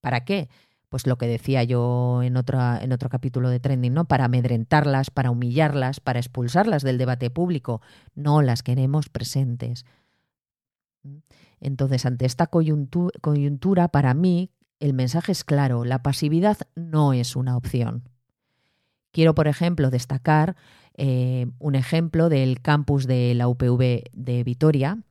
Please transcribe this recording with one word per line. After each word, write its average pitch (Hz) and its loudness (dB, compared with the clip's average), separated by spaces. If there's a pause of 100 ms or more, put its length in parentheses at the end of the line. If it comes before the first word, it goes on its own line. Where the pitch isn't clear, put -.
¿Para 123 -2
qué? 190 -2 (400)
Pues 131 -4
lo 123 0
que 123 -4
decía 120 0
yo 123 0
en 123 0
otra, 123 0
en 127 -2
otro 127 -4
capítulo 127 -2
de 123 0
Trending, 123 0
¿no? 165 0
Para 131 2
amedrentarlas, 127 2
para 127 0
humillarlas, 131 0
para 120 -2
expulsarlas 135 0
del 127 0
debate 123 -2
público. 143 -4 (320)
No 147 2
las 123 2
queremos 135 0
presentes. 120 -4 (1800)
Entonces, 135 -2
ante 127 -2
esta 147 -2
coyuntu-, 160 0 (100)
coyuntura, 147 0
para 135 2
mí, 175 0 (280)
el 143 0
mensaje 127 -2
es - -4
claro, 127 0
la 127 -2
pasividad 160 0 (160)
no 156 0
es 123 -2
una 127 -2
opción. 123 -4 (1000)
Quiero, 160 4
por 151 2
ejemplo, 151 0
destacar, 151 0 (400)
eh, 127 0 (140)
un 147 -2
ejemplo 160 2
del 131 2
campus 143 2
de 123 2
la 120 0
U 123 0
P 123 0
V 123 2
de 123 -4
Vitoria 135 0 (140)